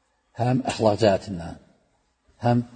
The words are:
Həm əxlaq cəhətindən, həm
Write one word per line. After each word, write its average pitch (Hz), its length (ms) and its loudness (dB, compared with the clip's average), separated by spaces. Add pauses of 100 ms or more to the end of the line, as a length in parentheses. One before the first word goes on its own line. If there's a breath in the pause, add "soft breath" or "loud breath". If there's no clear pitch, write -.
(360)
Həm 123 280 -2
əxlaq 104 360 0
cəhətindən, 92 600 -2 (840)
həm 120 220 2 (100)